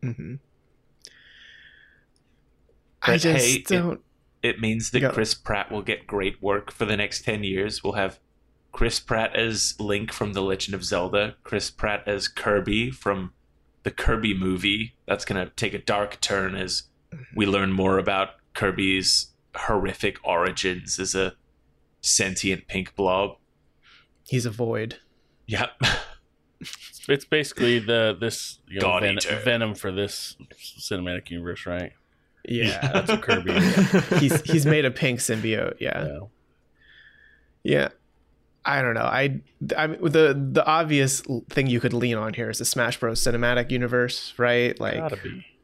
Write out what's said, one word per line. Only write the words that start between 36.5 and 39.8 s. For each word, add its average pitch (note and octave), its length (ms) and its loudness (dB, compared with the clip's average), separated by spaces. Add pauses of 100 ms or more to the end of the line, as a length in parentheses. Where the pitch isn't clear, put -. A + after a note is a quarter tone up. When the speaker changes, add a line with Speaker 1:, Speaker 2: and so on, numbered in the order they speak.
Speaker 1:
Yeah. C#3+ 240 2 (800)
I C#3+ 160 0
don't A#2+ 140 0
know. A2+ 100 -2
I, C3+ 340 0 (380)
I D#3 100 0